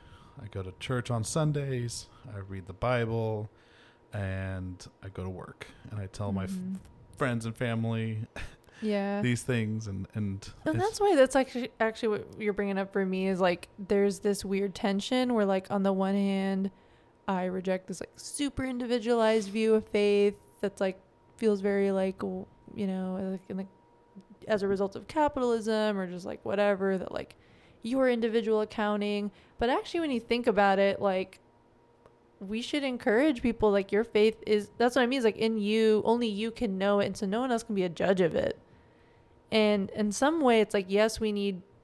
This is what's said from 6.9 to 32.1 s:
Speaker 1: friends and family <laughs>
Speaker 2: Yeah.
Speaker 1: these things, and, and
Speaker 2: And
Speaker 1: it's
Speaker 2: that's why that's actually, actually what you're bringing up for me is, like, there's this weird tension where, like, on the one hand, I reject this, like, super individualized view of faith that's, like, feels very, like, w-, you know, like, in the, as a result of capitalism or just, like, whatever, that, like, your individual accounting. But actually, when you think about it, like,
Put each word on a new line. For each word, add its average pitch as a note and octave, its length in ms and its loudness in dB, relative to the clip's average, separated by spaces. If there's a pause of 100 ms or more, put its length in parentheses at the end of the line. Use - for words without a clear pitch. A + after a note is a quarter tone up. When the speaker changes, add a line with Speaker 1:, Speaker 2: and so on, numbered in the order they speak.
Speaker 1:
friends A#2+ 300 -2
and A2+ 100 -6
family A2+ 680 -2 (100)
<laughs> - 460 -14
Speaker 2:
Yeah. G3+ 400 -2
Speaker 1:
these B2 200 0
things, A2 440 -2
and, G2 280 -6
and G2+ 320 -4 (200)
Speaker 2:
And D#4 100 0
Speaker 1:
it's F#4 80 0
Speaker 2:
that's A4 160 -2
why G4+ 140 4
that's C4 220 6
actually, B3+ 340 -2 (100)
actually A3 280 -2
what G#3 180 -4 (120)
you're G#3 140 -2
bringing G3 260 -2
up G3 140 -6
for G3 140 0
me F#3 220 -2
is, F#3 120 0
like, F3 280 0 (100)
there's G3+ 420 2
this G3+ 240 -2
weird G3 300 -2
tension B3 600 0
where, G#3 120 4
like, F#3+ 240 0
on G3+ 120 0
the G3 100 2
one F#3+ 220 0
hand, G3 560 0 (580)
I F#3 160 0
reject F#3 420 -2
this, F3+ 140 -10
like, - 160 -12
super - 480 -6
individualized A#3 840 2
view A3 260 2
of G#3+ 120 0
faith G3+ 460 4 (260)
that's, G3 200 -4
like, F#3+ 200 -2 (360)
feels G#3 240 2
very, G3 320 2
like, F#3+ 260 0
w-, F#3+ 280 -6 (280)
you G3+ 120 -4
know, F#3 460 -4
like, F#3+ 160 -8
in F#3 100 -8
the, F#3+ 80 -8 (840)
as G#3 160 0
a G3 40 0
result G3 280 0
of - 100 -14
capitalism A3+ 920 0
or F#3 120 -4
just, F3 180 -10
like, - 180 -10
whatever, G3 540 2
that, - 140 -8
like, - 240 -8 (460)
your B3+ 280 2
individual A3 520 2
accounting. G#3 680 -2 (300)
But A#3 100 2
actually, F4+ 300 -2
when D#4 100 -2
you B3 80 0
think A#3 300 -2
about G3 320 4
it, G3 200 2
like, F#3+ 380 -2 (1040)